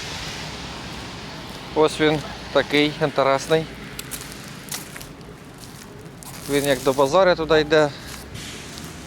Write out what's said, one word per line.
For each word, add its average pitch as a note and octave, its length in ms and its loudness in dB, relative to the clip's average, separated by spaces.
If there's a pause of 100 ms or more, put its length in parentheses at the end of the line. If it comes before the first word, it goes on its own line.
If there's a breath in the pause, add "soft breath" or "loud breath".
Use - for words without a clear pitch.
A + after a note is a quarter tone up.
(1700)
Ось D#3 260 4
він D#3 180 6 (340)
такий D3 400 4 (100)
інтересний. C#3 600 4 (2750)
Він C#3+ 140 2
як C3 180 2
до C3+ 100 4
базаря D#3+ 420 6
туди D#3 260 4
йде, D3+ 300 6 (1160 loud breath)